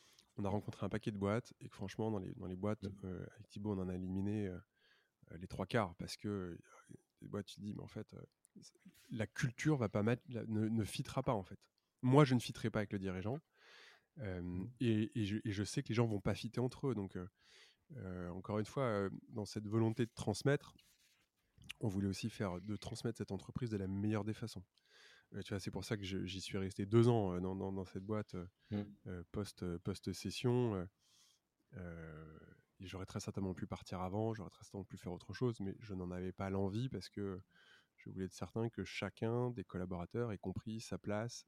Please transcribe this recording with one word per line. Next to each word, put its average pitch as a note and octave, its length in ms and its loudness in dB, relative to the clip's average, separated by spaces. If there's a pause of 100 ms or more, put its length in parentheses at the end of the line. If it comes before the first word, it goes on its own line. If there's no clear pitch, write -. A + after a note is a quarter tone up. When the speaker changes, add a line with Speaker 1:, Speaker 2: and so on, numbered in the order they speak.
(360)
Speaker 1:
on G#2 80 -2
a G2 60 2
rencontré G#2 360 -2
un G2 40 0
paquet G#2+ 220 -2
de G#2 60 -2
boîtes G2+ 440 2
et - 80 -10
que - 60 -20
franchement, A2 360 -2
dans G#2 80 0
les, F#2 140 -4
dans F#2 140 -8
les F#2 100 -4
boîtes, G2+ 260 0
Speaker 2:
Mmh. G2 220 -6
Speaker 1:
euh, F#2 200 -6 (100)
avec G#2+ 120 -18
Thibaut, G#2 260 -4
on F#2+ 60 0
en F2+ 80 0
a F#2 80 -2
éliminé, G2 520 0
euh, F2+ 100 -6 (760)
euh, D#2+ 60 -10
les F2+ 100 -10
trois G2+ 180 -2
quarts, G2 300 2
parce - 200 -6
que, - 120 -8
euh, F#2 300 -2 (640)
les G#2+ 60 -12
boîtes, G2+ 200 -6
tu - 80 -14
te - 60 -14
dis, G#2 120 -6
mais F#2 100 -8
en G2 40 -10
fait, G#2+ 260 -10
euh, - 80 -12 (400)
c'est, - 120 -20 (360)
la A2 180 0
culture D3 480 2
va A#2 140 4
pas G#2 140 4
mat-, A#2 260 4
la, A2 160 -4
ne, A2 240 4
ne A2+ 140 4
fitera - 380 -2
pas, C3 120 2
en G2 100 0
fait. - 160 -14 (420)
Moi, C3+ 220 12
je C3 100 8
ne B2 60 8
fitterai - 300 -2
pas G#2+ 100 0
avec G#2 140 0
le G2+ 60 0
dirigeant, F#2+ 400 -2 (800)
euh, F#2 220 -2
Speaker 2:
Mmh. F2+ 280 -2 (100)
Speaker 1:
et, A2+ 400 4
et G#2 60 4
je, G#2 180 2
et A2 80 0
je G2+ 120 2
sais C3+ 200 -2
que - 60 -6
les A2+ 60 0
gens A#2 120 6
vont G#2 140 0
pas G#2+ 120 2
fitter A2+ 280 -4
entre C3 260 -2
eux, A#2+ 80 2
donc, G2 220 -4
euh, F2+ 100 -6 (680)
euh, F2+ 340 -6
encore F#2+ 300 -2
une G#2+ 60 0
fois, C#3 180 -2
euh, G2+ 260 4 (200)
dans G#2+ 160 -4
cette G#2+ 220 -6
volonté A2+ 380 4
de - 80 -2
transmettre, - 600 2 (1040)
on A#2 80 2
voulait G2 200 2
aussi G2 220 -2
faire, F2+ 320 -2
de G#2 140 -4
transmettre - 420 -4
cette G#2 140 -4
entreprise A2+ 380 -2
de G#2+ 80 0
la F#2+ 100 0
meilleure G2+ 360 2
des G#2+ 100 0
façons. G#2 300 -8 (720)
Euh, G2+ 80 -6
tu - 120 -6
vois, G2+ 60 0
c'est G2 120 -4
pour G2 120 -4
ça G#2+ 140 -2
que G2+ 60 -6
je, F#2+ 220 -2
j'y F#2 160 -4
suis - 160 -4
resté G2 280 -2
deux A#2 240 10
ans, G#2 240 6
euh, F2+ 60 0
dans, F#2 160 0
dans, G2 160 -2
dans F#2+ 140 -4
cette F#2+ 180 -8
boîte, G#2+ 320 -2
euh, F2+ 100 -6 (260)
Speaker 2:
Mmh. G#2 120 0 (240)
Speaker 1:
euh, F2+ 240 -6
post, - 320 -4
euh, F2 160 -2
post-session, G#2+ 960 0
euh, F2+ 100 -2 (920)
euh, D#2+ 640 -12 (400)
et F#2+ 80 -12
j'aurais F#2 180 -8
très - 140 -6
certainement G2 340 -2
pu F#2+ 140 -6
partir F#2 340 -6
avant, G#2+ 320 2
j'aurais G2 160 -8
très - 140 -20
certainement G2 220 -8
pu - 120 -12
faire - 160 -6
autre F2+ 200 -10
chose, A#2+ 280 0
mais G2 180 -2
je G#2 140 -8
n'en F2+ 180 -4
avais F2+ 220 -4
pas G2 160 -2
l'envie G2 400 2
parce G2 200 -8
que G2 320 -4 (540)
je - 140 -16
voulais F#2+ 160 -4
être F#2 80 -6
certain A2+ 360 -2
que G2 140 -4
chacun A#2 680 0
des A#2+ 120 -4
collaborateurs F#2 680 -2
ait G2 60 -4
compris A2 440 -4
sa - 160 -6
place, G#2+ 500 -4